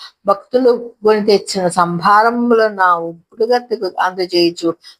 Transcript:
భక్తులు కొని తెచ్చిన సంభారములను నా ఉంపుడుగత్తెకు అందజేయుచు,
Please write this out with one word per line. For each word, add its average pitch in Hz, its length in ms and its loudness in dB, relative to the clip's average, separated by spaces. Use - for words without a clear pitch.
భక్తులు 233 640 0
కొని 214 220 2
తెచ్చిన 196 420 0
సంభారములను 214 1040 2
నా 185 200 2
ఉంపుడుగత్తెకు 190 960 -4
అందజేయుచు, 175 720 -2